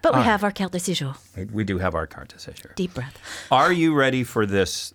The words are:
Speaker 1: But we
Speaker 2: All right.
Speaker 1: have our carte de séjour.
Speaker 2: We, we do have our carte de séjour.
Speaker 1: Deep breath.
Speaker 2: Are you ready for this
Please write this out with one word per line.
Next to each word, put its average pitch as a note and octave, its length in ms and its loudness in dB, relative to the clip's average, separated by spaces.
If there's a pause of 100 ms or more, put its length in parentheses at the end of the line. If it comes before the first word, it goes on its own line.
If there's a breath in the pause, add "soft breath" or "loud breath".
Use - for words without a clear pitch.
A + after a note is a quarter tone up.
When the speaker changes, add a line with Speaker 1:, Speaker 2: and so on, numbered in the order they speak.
Speaker 1:
But - 120 2
we C4 40 4
Speaker 2:
All B3 60 4
right. A3+ 80 4
Speaker 1:
have G3+ 120 0
our G3+ 80 0
carte F#3+ 200 -4
de F3+ 80 -4
séjour. D3 360 -4 (220)
Speaker 2:
We, F#2+ 80 -6
we G#2+ 180 -2
do F#2+ 140 -2
have F2+ 160 0
our D#2+ 140 -2
carte - 220 -16
de - 80 -20
séjour. - 380 -18
Speaker 1:
Deep F3+ 200 -4
breath. C3 200 -10 (360 loud breath)
Speaker 2:
Are C#3+ 200 4
you E3 220 4
ready C3 300 2
for A2 240 0
this G2 480 0